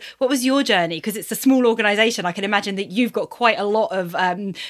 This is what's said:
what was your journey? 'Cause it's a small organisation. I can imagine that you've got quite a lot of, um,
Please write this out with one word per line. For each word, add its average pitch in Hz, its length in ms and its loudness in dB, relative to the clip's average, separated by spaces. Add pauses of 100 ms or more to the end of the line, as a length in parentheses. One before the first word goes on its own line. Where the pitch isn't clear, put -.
(180)
what 254 120 0
was 262 140 0
your 269 180 2
journey? 170 380 2
'Cause 202 160 -6
it's - 160 -10
a 214 40 -2
small 262 300 4
organisation. 220 600 2
I 170 80 -2
can 202 100 -6
imagine 202 320 -2
that 196 160 -6
you've 226 220 0
got 180 160 -4
quite 233 280 0
a 196 60 -4
lot 208 300 0
of, 180 220 -4
um, 180 400 -2 (140)